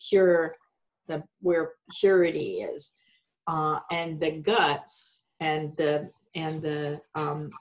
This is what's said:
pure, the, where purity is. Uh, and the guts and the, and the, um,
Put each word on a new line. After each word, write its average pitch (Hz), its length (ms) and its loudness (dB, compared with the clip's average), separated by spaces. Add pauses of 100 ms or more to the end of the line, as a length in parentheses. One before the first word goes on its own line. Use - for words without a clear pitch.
pure, 175 460 6 (520)
the, 156 160 -6 (180)
where 165 320 0 (260)
purity 170 640 2
is. - 340 -10 (500)
Uh, 156 340 0 (120)
and 165 280 -4
the 156 120 0
guts 160 960 -2 (140)
and 156 380 -2
the, 151 320 2 (260)
and 160 260 -6
the, 147 380 -4 (140)
um, 151 480 -6